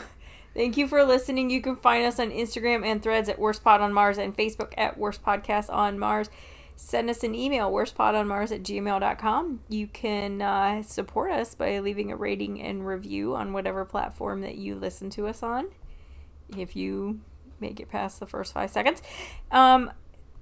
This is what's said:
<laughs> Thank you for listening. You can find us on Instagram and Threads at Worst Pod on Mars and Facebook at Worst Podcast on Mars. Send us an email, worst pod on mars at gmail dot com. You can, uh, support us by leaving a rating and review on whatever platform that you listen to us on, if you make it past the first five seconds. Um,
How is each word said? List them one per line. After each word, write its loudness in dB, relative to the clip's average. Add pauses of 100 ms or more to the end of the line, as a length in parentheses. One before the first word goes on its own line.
<laughs> -20
Thank 0
you 4
for 8
listening. 4
You 2
can -2
find 4
us 0
on 0
Instagram 0
and 0
Threads 2
at -2
Worst 0
Pod 8
on 2
Mars 4
and -4
Facebook -2
at 0
Worst -4
Podcast 0
on 2
Mars. 0 (460)
Send -2
us -2
an -2
email, 0
worst 0
pod 4
on 2
mars -2
at -6
gmail -2
dot 0
com. 0
You -4
can, -4
uh, 2
support -4
us -2
by 0
leaving -4
a -6
rating -4
and -6
review -4
on -4
whatever -4
platform -6
that -8
you -8
listen -8
to -6
us -8
on, -4 (880)
if -10
you -4 (380)
make -10
it -14
past -6
the -10
first -8
five -4
seconds. 2 (480)
Um, 8 (500)